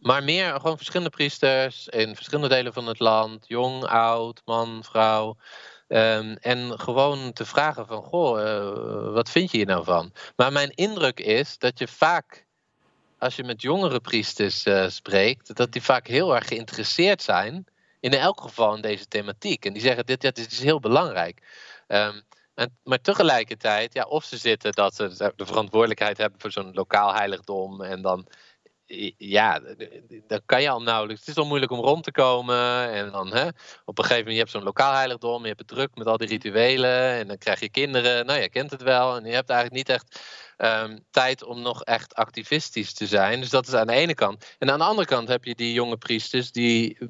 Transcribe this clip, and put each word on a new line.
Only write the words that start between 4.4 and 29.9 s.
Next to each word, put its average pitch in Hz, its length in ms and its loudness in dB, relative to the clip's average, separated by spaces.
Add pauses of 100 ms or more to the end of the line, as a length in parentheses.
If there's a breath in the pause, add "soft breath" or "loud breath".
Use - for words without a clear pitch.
man, 113 400 -2
vrouw. 110 520 2 (520 loud breath)
Ehm, 110 520 2
en 123 400 -4
gewoon 135 520 0
te - 120 -8
vragen 143 420 0
van: 107 160 -8
"Goh, 131 400 0
eh, 107 680 -4
wat 113 180 0
vind 180 200 2
je - 60 0
hier 104 100 2
nou 90 180 0
van?" 87 280 0 (240 loud breath)
Maar 127 160 4
mijn 143 180 0
indruk 175 500 -2
is - 380 0
dat 127 200 -2
je 123 100 -4
vaak, - 580 0 (720)
als 127 180 -2
je 131 80 -8
met 117 180 -10
jongere 147 380 0
priesters, - 640 -2
eh, 98 240 4
spreekt, 101 680 0
dat 120 160 0
die 120 100 -6
vaak 131 240 2
heel 143 280 2
erg 113 140 0
geïnteresseerd 117 760 0
zijn, 107 420 0 (360)
in 127 120 -2
elk 147 280 2
geval 107 340 0
in 107 80 -10
deze 107 260 -4
thematiek. 104 560 -4
En 98 80 -4
die 107 100 -10
zeggen: 123 240 2
"Dit, 127 160 -4
ja, 135 80 0
dit 117 220 -10
is - 80 -6
heel 147 200 2
belangrijk." 110 640 0 (440 loud breath)
Ehm, 104 340 0 (340 soft breath)
en, 123 300 -6
maar 131 160 0
tegelijkertijd, 117 920 2
ja, 127 80 -2
of 151 220 -4
ze - 120 -12
zitten 107 360 0
dat 101 220 2
ze 98 420 -2
de 98 100 -8
verantwoordelijkheid 107 720 2
hebben 107 220 -4
voor 104 120 -10
zo'n 95 220 -8
lokaal 101 400 2
heiligdom 98 680 -4
en 95 200 -8
dan, 92 240 -2 (600 soft breath)
i-, 107 320 -10
ja, 101 420 2
d-, - 180 -18
d-, - 500 -18